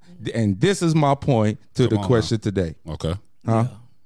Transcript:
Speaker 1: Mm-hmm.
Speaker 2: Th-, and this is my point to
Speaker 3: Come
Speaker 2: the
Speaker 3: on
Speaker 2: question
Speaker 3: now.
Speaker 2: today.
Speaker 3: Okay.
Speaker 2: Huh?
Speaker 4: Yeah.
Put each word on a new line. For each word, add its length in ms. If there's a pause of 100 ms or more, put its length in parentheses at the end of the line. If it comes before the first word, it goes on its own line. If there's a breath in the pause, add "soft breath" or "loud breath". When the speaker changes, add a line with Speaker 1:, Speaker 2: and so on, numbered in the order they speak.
(140)
Speaker 1:
Mm-hmm. 120
Speaker 2:
Th-, 100
and 260
this 200
is 120
my 220
point 440 (140)
to 140
Speaker 3:
Come 20
Speaker 2:
the 80
Speaker 3:
on 100
Speaker 2:
question 300
Speaker 3:
now. 60
Speaker 2:
today. 320 (120)
Speaker 3:
Okay. 280 (300)
Speaker 2:
Huh? 240
Speaker 4:
Yeah. 80 (280)